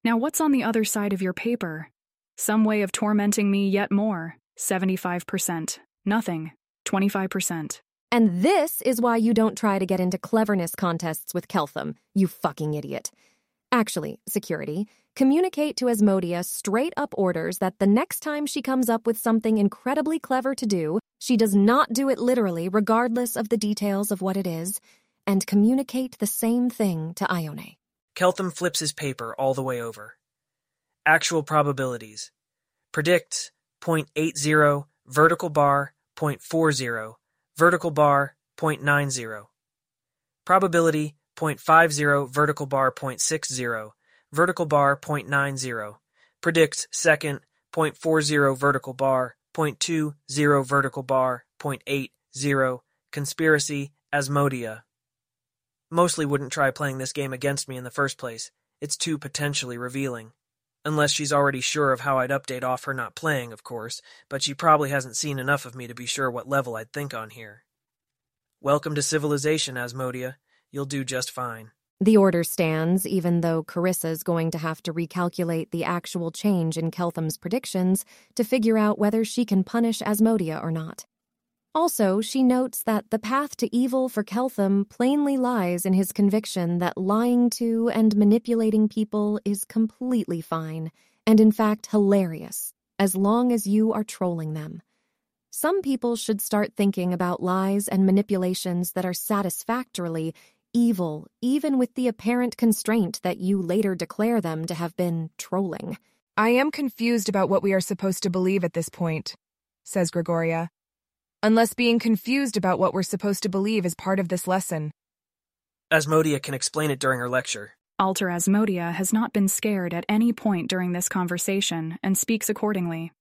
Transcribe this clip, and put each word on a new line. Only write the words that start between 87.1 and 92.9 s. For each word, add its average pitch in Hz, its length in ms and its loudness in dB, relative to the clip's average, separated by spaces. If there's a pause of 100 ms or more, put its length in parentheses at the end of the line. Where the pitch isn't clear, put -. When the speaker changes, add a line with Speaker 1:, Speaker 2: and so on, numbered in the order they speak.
Speaker 2:
to 226 400 0
and 220 260 4
manipulating 220 720 4
people 208 560 -2
is 202 200 -4
completely 226 760 -2
fine, 160 500 -6 (360)
and 220 140 8
in 214 120 8
fact 214 380 0
hilarious, 196 840 0 (260)